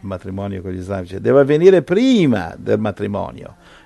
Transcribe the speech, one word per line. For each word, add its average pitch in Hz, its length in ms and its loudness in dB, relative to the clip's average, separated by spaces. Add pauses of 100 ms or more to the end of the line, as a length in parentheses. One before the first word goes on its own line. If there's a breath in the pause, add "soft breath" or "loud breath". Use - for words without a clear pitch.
matrimonio 98 600 -8
con 92 120 -10
gli 92 60 -8
islamici, 92 400 -8
deve 123 220 4
avvenire 160 400 6
prima 170 800 2
del 107 200 -2
matrimonio. 101 760 -6 (320 soft breath)